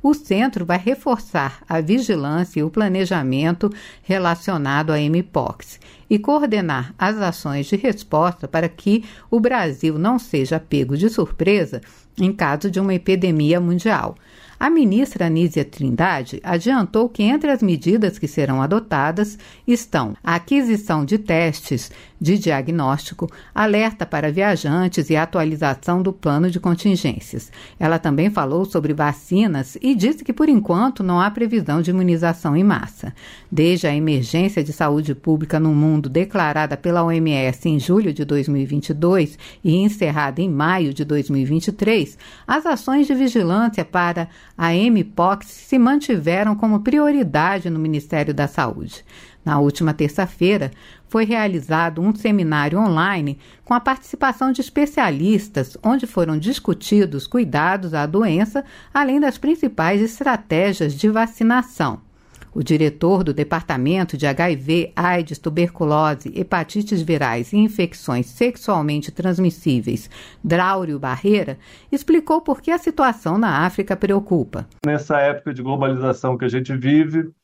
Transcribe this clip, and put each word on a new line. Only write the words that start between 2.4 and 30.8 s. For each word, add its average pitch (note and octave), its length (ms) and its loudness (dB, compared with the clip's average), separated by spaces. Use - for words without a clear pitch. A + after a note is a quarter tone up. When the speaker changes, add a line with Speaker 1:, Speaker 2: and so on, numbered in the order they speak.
Speaker 1:
e D3 40 0
o D#3+ 60 -2
planejamento F3 1000 0
relacionado E3 880 -2
à D3+ 80 2
M-Pox - 800 -2
e G#3 100 4
coordenar G#3 800 0
as G#3 180 0
ações D3+ 500 -4
de G3+ 100 0
resposta F3 720 -2
para E3 180 0
que G#3 380 0
o A#3 80 2
Brasil E3 580 0
não A3+ 220 2
seja D#3 400 -2
pego C#3+ 380 -2
de G3+ 120 2
surpresa F3 720 0
em F#3+ 140 2
caso E3 360 -2
de F#3 120 -2
uma G3 120 0
epidemia F3 680 2
mundial. F3 540 0
A C4 100 0
ministra B3+ 580 2
Anísia D#3+ 360 2
Trindade C#3 800 -2
adiantou A3 640 0
que A3 160 -2
entre D4 260 2
as C4 140 2
medidas F#3 560 0
que D#3+ 80 -4
serão C3+ 340 0
adotadas F#3 760 -2
estão E3+ 560 -2
a E3+ 140 0
aquisição G#3 680 0
de G3+ 120 0
testes E3 720 -2
de F3+ 180 2
diagnóstico, D3 960 -2
alerta G#3+ 500 0
para D3+ 240 -2
viajantes F3 800 0
e D#3 60 4
atualização D#3 840 0
do F#3+ 100 0
plano E3+ 400 0
de F3 80 -4
contingências. E3+ 880 -2
Ela D#3+ 180 2
também D#3+ 320 2
falou E3+ 360 0
sobre D3+ 280 -2
vacinas D3 880 -2
e C4 140 2
disse A#3 300 0
que, B3 80 -4
por D4+ 160 2
enquanto, G#3+ 520 2